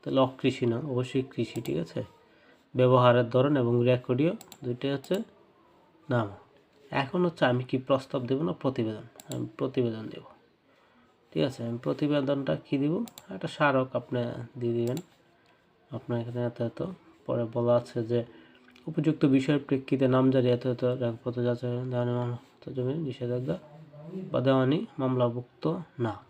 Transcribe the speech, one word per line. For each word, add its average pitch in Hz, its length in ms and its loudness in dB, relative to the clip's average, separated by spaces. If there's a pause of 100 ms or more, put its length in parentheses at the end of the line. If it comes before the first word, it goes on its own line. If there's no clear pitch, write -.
তাহলে 135 260 2
অকৃষি 127 440 -2
না, 113 60 -2 (140)
অবশ্যই 127 320 -2 (100)
কৃষি, - 240 -4 (100)
ঠিক 139 180 -2
আছে? - 160 -8 (760)
ব্যবহারের 123 560 8
ধরন 139 260 6
এবং 120 120 4 (160)
রেকর্ডীয় 131 440 2 (320)
দুইটাই 127 300 -4
হচ্ছে 139 200 -4 (960)
নামা। 101 240 0 (680)
এখন 180 240 -2
হচ্ছে 165 240 0
আমি 123 180 0
কি 131 80 -2 (100)
প্রস্তাব 135 420 0
দেব 135 180 0
না 175 60 -2 (100)
প্রতিবেদন, 117 420 -2 (260)
আমি 123 140 -6 (140)
প্রতিবেদন 120 440 -2 (100)
দেব, - 120 -16 (1040)
ঠিক 156 180 0
আছে? 131 180 -12
আমি 117 180 -6
প্রতিবেদনটা 143 680 0 (120)
কি - 160 -4
দিব, 147 120 2 (400)
একটা 185 220 -8
স্মারক 135 320 4 (120)
আপনি 127 200 -4 (400)
দিয়ে 117 200 -2
দিবেন, 123 200 -2 (920)
আপনার 120 300 -4
এখানে 120 180 -6 (100)
এত - 80 -12 (120)
এত, - 100 -14 (460)
পরে 120 180 -2 (120)
বলা 120 240 4
আছে - 180 -6 (140)
যে 120 80 2 (680)
উপযুক্ত 160 320 0 (140)
বিষয়ের 139 320 2
প্রেক্ষিতে 135 380 0 (100)
নামজারি 131 400 4
এত 123 80 -6 (100)
এত 120 100 -4 (180)
রেকর্ডপত্র 120 460 -4
যাচাই 123 240 -2 (200)
দেওয়ানি 123 280 0
মামলা 120 180 -4 (380)
জমি 127 180 -2 (140)
নিষেধাজ্ঞা 127 500 -4 (760)
বা - 140 0
দেওয়ানি 135 340 4 (220)
মামলাভুক্ত 123 640 -2 (420)
না 107 80 -2 (160)